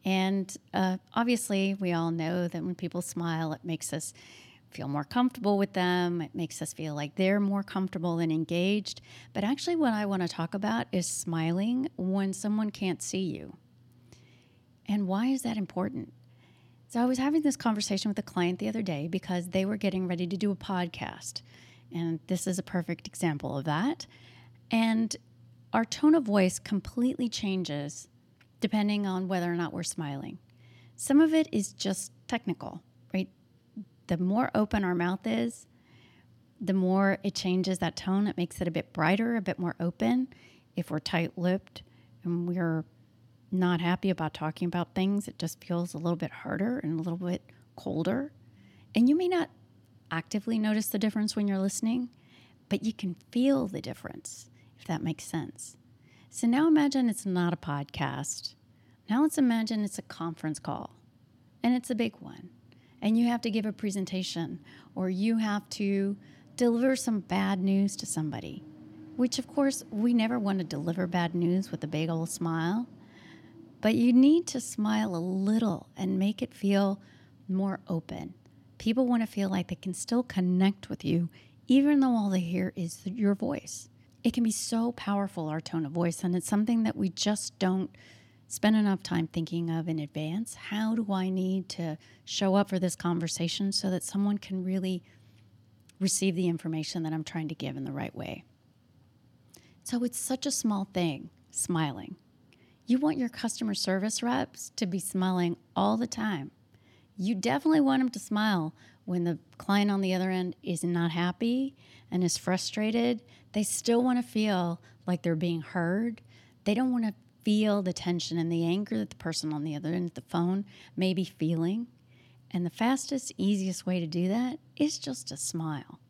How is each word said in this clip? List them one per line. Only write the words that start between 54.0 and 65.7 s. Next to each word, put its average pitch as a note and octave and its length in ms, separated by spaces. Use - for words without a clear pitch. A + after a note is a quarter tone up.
if - 80
that D#3+ 160
makes D#3+ 220
sense. - 520
So - 160
now C4 200
imagine C#4+ 440
it's - 160
not F3 260
a E3+ 60
podcast. C#3+ 960
Now A#3 100
let's D4+ 160
imagine A3+ 480
it's - 140
a - 40
conference D#3+ 560
call, - 380
and A#3+ 120
it's B3 160
a B3 40
big A3+ 260
one. - 280
And A3 160
you A#3 80
have A#3+ 160
to A#3 80
give G#3+ 160
a G#3+ 80
presentation, F#3 840
or F#3 160
you G#3 260
have G#3 320
to G3 480